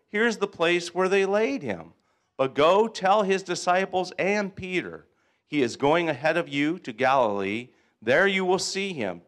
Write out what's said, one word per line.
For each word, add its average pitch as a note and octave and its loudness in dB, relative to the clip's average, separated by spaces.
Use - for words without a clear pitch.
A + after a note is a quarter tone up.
here's G#3+ -2
the G3 -2
place F3 -2
where F#3 0
they G3 2
laid A3 -2
him. E2+ -8
But C3 0
go F3+ 6
tell G#3 0
his F#3+ 0
disciples F#3 -2
and G3 -2
Peter, B2+ -6
'He D3 0
is A2+ -2
going D#3+ 2
ahead D#3 0
of E3 -4
you C#3+ -2
to - -10
Galilee. A2+ 0
There C#3 4
you F#3+ 0
will F#3 2
see F#3+ -6
him, F#2+ -6